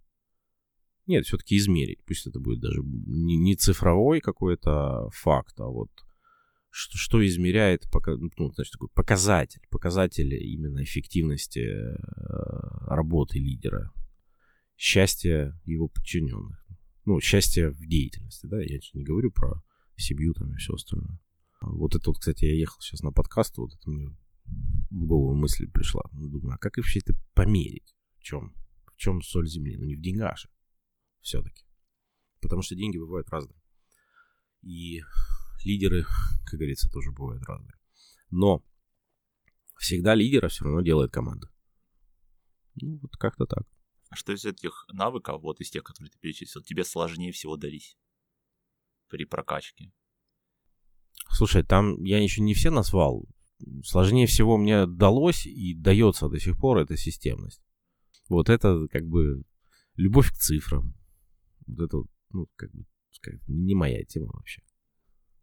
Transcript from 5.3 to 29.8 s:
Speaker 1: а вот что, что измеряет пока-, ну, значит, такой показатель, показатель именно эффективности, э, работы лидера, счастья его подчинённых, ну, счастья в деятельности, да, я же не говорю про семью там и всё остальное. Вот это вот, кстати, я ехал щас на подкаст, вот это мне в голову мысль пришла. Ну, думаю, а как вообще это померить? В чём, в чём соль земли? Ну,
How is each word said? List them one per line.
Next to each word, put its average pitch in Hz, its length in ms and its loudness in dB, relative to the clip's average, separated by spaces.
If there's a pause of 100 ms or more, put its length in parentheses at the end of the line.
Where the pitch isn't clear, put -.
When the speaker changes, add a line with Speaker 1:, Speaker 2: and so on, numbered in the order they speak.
Speaker 1:
а 55 60 -8
вот 58 240 -8 (800)
что, - 280 -12
что 110 280 4
измеряет 90 640 2
пока-, - 260 2
ну, 78 360 -6
значит, - 200 -10
такой - 220 -12
показатель, 95 680 2 (100)
показатель 87 640 0
именно 71 500 -6
эффективности, 76 760 -4
э, 53 360 -6 (920)
работы 78 540 0
лидера, 64 500 -4 (840)
счастья 82 880 2
его 80 240 -2
подчинённых, - 760 -4 (420)
ну, 98 140 4
счастья 87 500 4
в 78 180 -16
деятельности, - 580 -4
да, 98 160 -4
я 73 180 -6
же - 140 -20
не 69 100 -8
говорю 95 280 -2
про - 300 2 (340)
семью 76 380 0
там - 200 -6
и - 40 -10
всё - 160 -6
остальное. - 440 -8 (420)
Вот 80 340 -2
это - 160 0
вот, 80 100 0
кстати, - 260 0
я 76 80 2
ехал 80 260 -2
щас - 220 -12
на 71 100 -4
подкаст, - 460 0
вот - 160 -10
это - 160 -12
мне 73 260 -8 (760)
в 90 160 -4
голову 71 280 2
мысль 73 360 0
пришла. - 320 0 (100)
Ну, 73 160 -10
думаю, 67 260 -6
а - 40 -10
как - 200 -6
вообще 107 220 2
это - 140 4 (200)
померить? - 600 2 (240)
В - 40 -20
чём, - 320 -10 (320)
в - 100 -20
чём 92 260 0
соль 85 260 -2
земли? 76 280 -6
Ну, - 80 -10